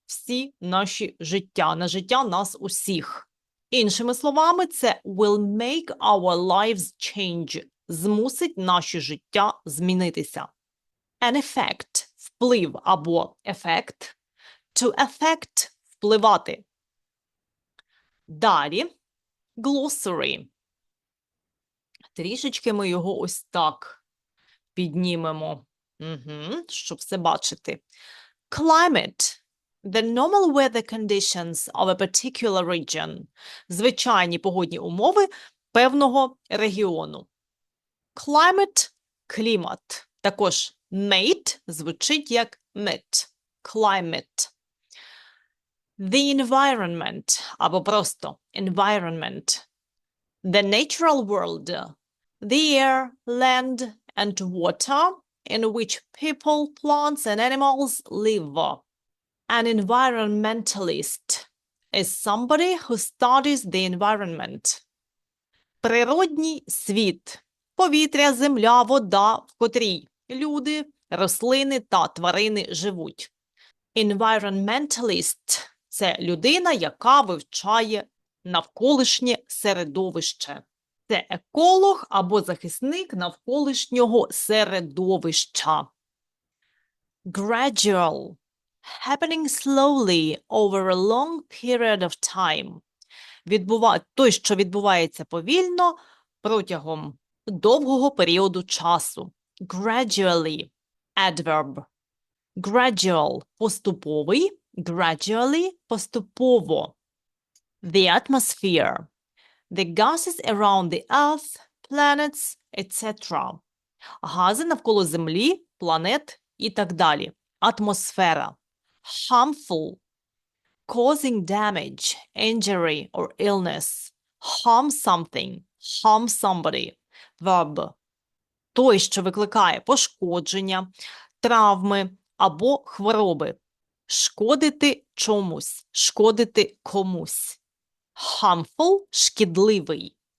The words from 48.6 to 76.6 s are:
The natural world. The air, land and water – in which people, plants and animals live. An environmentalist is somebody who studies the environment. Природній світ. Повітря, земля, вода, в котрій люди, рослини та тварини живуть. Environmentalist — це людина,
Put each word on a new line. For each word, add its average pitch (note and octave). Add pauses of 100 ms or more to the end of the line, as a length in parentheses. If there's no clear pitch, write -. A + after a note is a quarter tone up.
The F#3+
natural C#4
world. F3 (480)
The C#4+
air, C4 (160)
land B3+ (240)
and G3+
water – F#3 (380)
in A3
which A3 (180)
people, D4+ (140)
plants D4
and G#3
animals C4+
live. D#3+ (800)
An A3+
environmentalist G#3+ (440)
is G3 (120)
somebody D4+
who B3
studies C4
the F#3
environment. F#3 (960)
Природній D4
світ. - (320)
Повітря, D4+
земля, A#3+
вода, G#3+
в -
котрій A3 (220)
люди, D4 (240)
рослини B3+
та E3+
тварини G3
живуть. F3 (640)
Environmentalist — G#3+ (180)
це F#3
людина, C4+